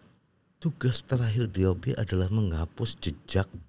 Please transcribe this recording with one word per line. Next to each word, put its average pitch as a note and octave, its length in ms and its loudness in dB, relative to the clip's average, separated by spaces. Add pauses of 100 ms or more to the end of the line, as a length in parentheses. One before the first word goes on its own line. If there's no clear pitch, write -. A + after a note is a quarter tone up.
(580)
tugas - 440 -2
terakhir A#2 480 0
D F#2+ 160 2
O F#2 80 4
P E2+ 180 -4
adalah F#2 380 0
menghapus G2 680 -2
jejak - 480 -2 (240)